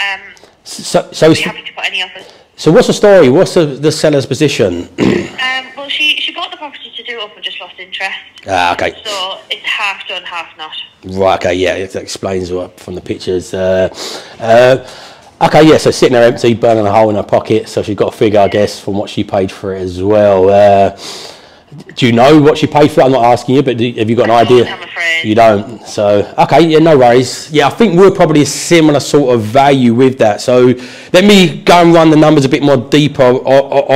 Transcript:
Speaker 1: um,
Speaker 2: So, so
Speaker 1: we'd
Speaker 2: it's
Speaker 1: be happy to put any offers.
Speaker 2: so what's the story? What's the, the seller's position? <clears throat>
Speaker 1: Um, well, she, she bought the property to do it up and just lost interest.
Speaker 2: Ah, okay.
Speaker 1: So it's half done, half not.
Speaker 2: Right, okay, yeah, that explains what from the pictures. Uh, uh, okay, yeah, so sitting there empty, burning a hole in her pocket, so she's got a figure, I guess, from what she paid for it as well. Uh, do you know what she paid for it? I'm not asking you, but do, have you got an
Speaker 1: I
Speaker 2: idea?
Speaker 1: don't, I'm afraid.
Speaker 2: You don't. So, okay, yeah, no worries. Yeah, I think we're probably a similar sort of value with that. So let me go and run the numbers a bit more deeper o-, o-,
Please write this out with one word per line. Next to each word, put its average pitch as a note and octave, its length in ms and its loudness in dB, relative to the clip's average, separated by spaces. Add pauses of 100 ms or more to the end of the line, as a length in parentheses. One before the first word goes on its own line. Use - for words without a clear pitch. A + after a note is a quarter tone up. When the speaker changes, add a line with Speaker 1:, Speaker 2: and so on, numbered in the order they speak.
(140)
Speaker 1:
um, G3 180 -18 (300)
Speaker 2:
So, - 480 -8
so - 160 -2
Speaker 1:
we'd D#3+ 60 4
Speaker 2:
it's - 80 -2
Speaker 1:
be - 80 -6
happy - 180 -14
to - 60 -16
put - 140 -10
any - 140 -8
offers. - 220 -14 (320)
Speaker 2:
so - 160 -2
what's A3+ 160 4
the G3 60 0
story? F#3+ 380 4
What's F#3 240 0
the, E3+ 120 0
the C#3+ 240 -4
seller's C#3+ 360 -2
position? G#2 720 -2
<clears throat> - 340 -2 (120)
Speaker 1:
Um, C4 240 -6 (100)
well, C#4 120 -14
she, D4 320 -4
she D#4 120 -8
bought F4 200 -12
the E4+ 40 -16
property D4+ 400 -18
to B3 60 -16
do A#3 160 -14
it G#3+ 60 -14
up G#3 100 -18
and F3+ 100 -18
just F#3 160 -14
lost F#3 200 -20
interest. F#3 320 -12 (340)
Speaker 2:
Ah, F2+ 280 -2
okay. F2 200 -6 (100)
Speaker 1:
So G#3 340 -10 (120)
it's - 160 -12
half G3+ 400 -8
done, F3+ 160 -14
half F3 340 -14
not. D#3 140 -18 (340)
Speaker 2:
Right, F#2+ 360 -2
okay, F2+ 140 -4
yeah, F2+ 300 -4
that F#2+ 120 -14
explains F#2 560 -10
what F2 260 -10
from F#2 160 -16
the F2 60 -14
pictures. F#2 520 -8
Uh, F#2 360 -2 (500)
uh, B2+ 480 2 (580)
okay, D#3+ 240 4
yeah, C3+ 100 6
so B2 120 0
sitting B2+ 220 -2
there A#2+ 100 2
empty, A#2+ 320 2
burning A2+ 320 0
a G2 60 -2
hole A2 180 2
in G#2 60 -4
her F#2+ 80 -4
pocket, G#2+ 440 -2
so G#2 140 -4
she's G#2 140 -8
got G2+ 180 -2
a - 20 -20
figure, G#2 220 0
I G2 100 4
guess, G#2 300 -2
from G2+ 200 -8
what - 120 -8
she G2+ 140 -6
paid G2 260 -4
for G2 240 -10
it F#2+ 60 -10
as F#2 200 -10
well. G2+ 480 2
Uh, G2 480 4 (1000)
do - 100 -2
you A2+ 60 2
know C3+ 280 6
what D3 180 2
she D3 80 0
paid D3 240 2
for E3+ 100 0
it? C#3+ 40 4
I'm C3+ 80 2
not A#2 120 0
asking A#2+ 320 0
you, C#3+ 60 2
but B2 160 -4
do, B2 160 -2
have A2+ 160 -4
you A#2 40 -2
got A2+ 100 0
an G#2+ 80 0
Speaker 1:
I A#2 100 4
Speaker 2:
idea? A#2+ 220 4
Speaker 1:
don't, - 100 -6
I'm - 80 -16
afraid. E3 420 -6
Speaker 2:
You G#2+ 100 -2
don't. A2 520 0
So, G#2 540 -2
okay, D#3 260 2
yeah, D#3 140 2
no D#3+ 180 4
worries. B2 520 0
Yeah, D3 160 0
I C3 40 -2
think G#3 280 0
we're F#3+ 120 6
probably D#3 320 2
a C#3 40 -2
similar D#3 540 0
sort C3 340 0
of A#2 60 0
value B2+ 540 2
with B2+ 240 2
that. G#2+ 240 0
So B2+ 320 2 (400)
let F3+ 100 4
me F#3+ 380 2
go F3 180 4
and E3+ 140 4
run D#3+ 160 4
the D3+ 60 4
numbers D3+ 280 4
a C3 60 0
bit C#3 120 -2
more C#3+ 140 2
deeper C#3 460 0
o-, B2 240 2
o-, C3+ 500 2